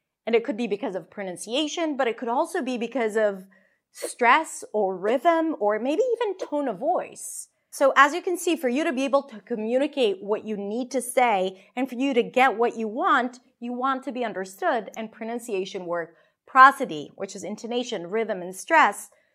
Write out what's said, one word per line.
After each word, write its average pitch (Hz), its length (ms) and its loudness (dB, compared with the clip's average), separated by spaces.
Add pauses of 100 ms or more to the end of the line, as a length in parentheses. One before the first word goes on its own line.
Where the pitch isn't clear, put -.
(260)
And 226 100 2
it 226 80 2
could 233 140 -4
be 240 100 -4
because 202 260 -4
of 175 160 -10
pronunciation, 262 840 -4
but 247 140 0
it 233 80 -4
could 247 100 -8
also 330 340 -2
be 254 160 -4
because 226 380 -2
of 208 300 0 (480)
stress - 680 2 (120)
or 190 240 0
rhythm 311 600 2
or 208 220 0
maybe 294 220 0
even 453 360 0
tone 294 300 -4
of 190 120 -4
voice. - 680 -4 (240)
So 277 240 4
as 285 180 10
you 349 80 -2
can 359 140 -2
see, 339 220 0
for 240 100 -2
you 254 160 0
to 330 80 0
be 262 140 -2
able 277 180 2
to 220 160 -18
communicate 233 840 -2
what 202 220 -4
you 214 140 -6
need 214 340 -6
to 254 100 -2
say 202 760 -2
and 254 100 -2
for 254 80 -14
you 269 180 -2
to 226 100 4
get 240 340 2
what 233 180 0
you 220 140 -4
want, 254 500 0 (220)
you 240 100 -8
want 254 320 -2
to 285 80 -8
be 240 140 -4
understood, 208 720 -4
and 220 160 -10
pronunciation 208 720 -8
work, 170 320 -6 (280)
prosody, 254 720 6
which 190 180 -10
is 190 120 -12
intonation, 214 640 -6
rhythm, 208 320 -4
and 180 120 -10
stress, 254 560 2 (260)